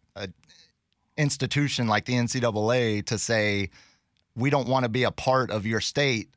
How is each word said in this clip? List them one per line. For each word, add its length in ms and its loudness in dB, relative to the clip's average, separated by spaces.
a 140 -10
institution 720 0
like 160 2
the 100 -2
N 140 2
C 100 -4
double 340 2
A 300 0
to 160 -4
say, 520 0
"We 120 0
don't 200 2
wanna 200 2
be 140 0
a 80 2
part 400 0
of 160 -2
your 140 0
state. 560 -2